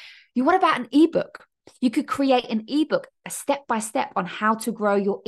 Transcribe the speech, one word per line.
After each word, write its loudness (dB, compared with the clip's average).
You, 0
what 4
about 2
an -10
ebook? 2
You 2
could -2
create 2
an -4
ebook, -2
a -12
step-by-step -4
on -4
how 0
to -6
grow 0
your 0